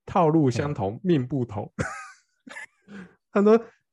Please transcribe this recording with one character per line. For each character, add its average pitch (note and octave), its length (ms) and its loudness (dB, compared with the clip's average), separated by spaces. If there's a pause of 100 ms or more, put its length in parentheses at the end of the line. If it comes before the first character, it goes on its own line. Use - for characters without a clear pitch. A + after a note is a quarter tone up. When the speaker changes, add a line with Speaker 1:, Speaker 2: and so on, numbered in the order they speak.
Speaker 1:
套 F3 240 2
路 D3+ 220 4
相 C#3+ 240 -4
同， G2+ 200 -4
Speaker 2:
嗯。 - 100 -14
Speaker 1:
命 E3 200 2
不 B2+ 200 -4
同”。 G2+ 340 -8
<laughs> - 1500 -16
很 G#3 120 2
多 G#3+ 160 8 (340)